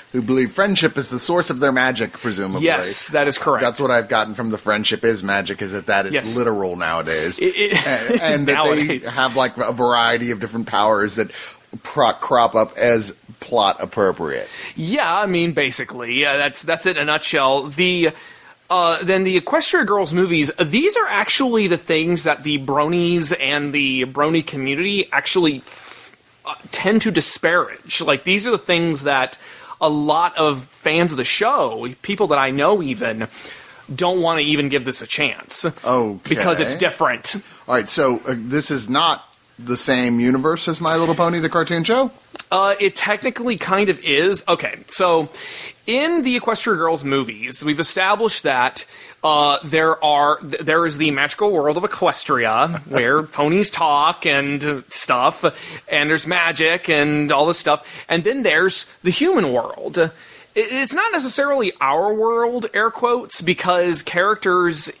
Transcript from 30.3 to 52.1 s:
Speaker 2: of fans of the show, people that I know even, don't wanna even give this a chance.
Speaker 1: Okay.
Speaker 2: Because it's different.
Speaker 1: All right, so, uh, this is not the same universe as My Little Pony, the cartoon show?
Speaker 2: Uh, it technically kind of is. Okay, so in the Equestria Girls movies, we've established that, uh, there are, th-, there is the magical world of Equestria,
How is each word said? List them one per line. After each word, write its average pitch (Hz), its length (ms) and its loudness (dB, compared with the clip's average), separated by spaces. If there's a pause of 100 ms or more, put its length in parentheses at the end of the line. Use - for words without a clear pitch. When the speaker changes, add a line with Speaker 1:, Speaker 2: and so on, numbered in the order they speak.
Speaker 2:
of 147 280 0
fans 165 460 0
of 151 60 -8
the 127 80 -2
show, 131 640 0 (140)
people 196 260 -2
that 147 100 2
I 135 120 2
know 165 320 2
even, 113 440 -4 (640)
don't 180 300 0
wanna 165 200 2
even 147 260 2
give 135 160 0
this 123 180 -4
a 107 40 -12
chance. - 580 -2 (200)
Speaker 1:
Okay. 113 440 0
Speaker 2:
Because 160 320 0
it's 156 160 -2
different. 156 600 0 (300)
Speaker 1:
All 123 80 0
right, 110 140 0
so, 131 380 2
uh, 131 100 -2
this 131 340 -2
is 120 180 -4
not 156 360 0 (340)
the 120 180 -4
same 123 420 2
universe 131 480 2
as 165 140 -4
My 165 160 0
Little 165 180 2
Pony, 175 240 0
the 160 100 -2
cartoon 165 360 0
show? 254 260 2 (400)
Speaker 2:
Uh, 196 300 2
it 196 160 0
technically 226 600 -2
kind 196 320 0
of 160 140 0
is. 165 460 2
Okay, - 380 -2
so 165 420 2 (580)
in 302 360 0
the 247 160 0
Equestria 226 380 -2
Girls 160 280 -2
movies, 127 600 -4
we've 151 160 0
established 202 600 0
that, 131 420 0 (380)
uh, 147 420 4
there 160 400 2
are, 147 360 4
th-, 143 220 -8
there 160 220 2
is 147 140 -4
the 156 140 2
magical 143 380 0
world 151 280 2
of 180 40 -6
Equestria, 143 960 0